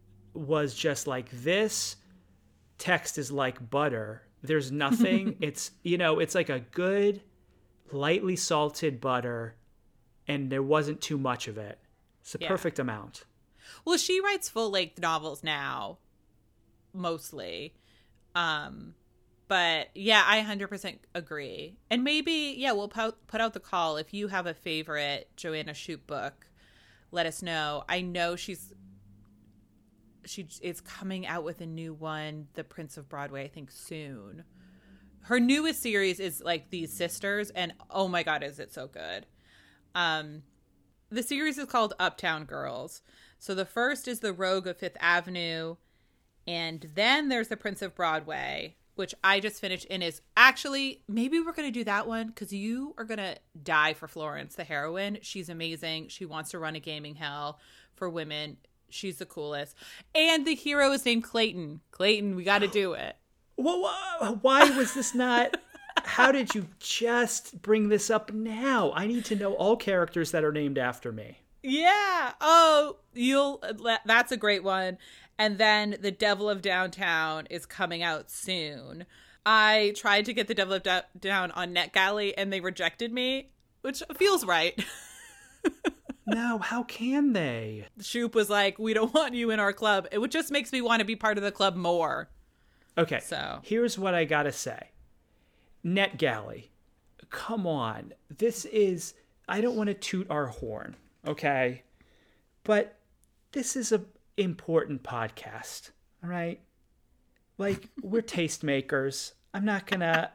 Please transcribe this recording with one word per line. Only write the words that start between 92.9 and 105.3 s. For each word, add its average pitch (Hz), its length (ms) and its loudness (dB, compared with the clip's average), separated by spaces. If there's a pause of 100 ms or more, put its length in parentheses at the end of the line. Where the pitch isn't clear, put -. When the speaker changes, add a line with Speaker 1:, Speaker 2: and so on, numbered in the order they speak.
Speaker 1:
Okay, 160 240 4
Speaker 2:
So. 147 420 -6
Speaker 1:
here's 233 340 2
what 190 160 0
I 165 120 4
gotta 147 260 2
say. - 380 -8 (960)
NetGalley, 147 800 0 (640)
come 214 380 -4
on. 113 460 -4 (220)
This 226 300 -2
is, 190 480 0 (340)
I 202 140 0
don't 240 140 0
wanna 208 180 0
toot 185 360 -4
our 147 180 -2
horn, 113 480 -10 (300)
okay? 135 580 0 (800)
But 208 340 2 (560)
this 262 220 -4
is 233 160 -4
a 202 120 4 (340)
important 160 680 0
podcast, - 880 -10 (320)